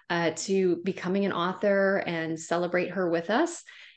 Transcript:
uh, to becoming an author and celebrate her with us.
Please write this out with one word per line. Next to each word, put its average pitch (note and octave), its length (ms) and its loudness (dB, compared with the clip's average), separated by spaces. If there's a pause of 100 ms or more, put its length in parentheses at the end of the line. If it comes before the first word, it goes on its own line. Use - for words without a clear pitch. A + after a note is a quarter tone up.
uh, E3+ 260 2
to F#3 480 2
becoming F#3+ 420 -2
an F#3 60 0
author G3 720 2
and D#3+ 320 -4
celebrate F3 540 0
her F3+ 180 0
with E3+ 200 0
us. D#4 340 0 (340)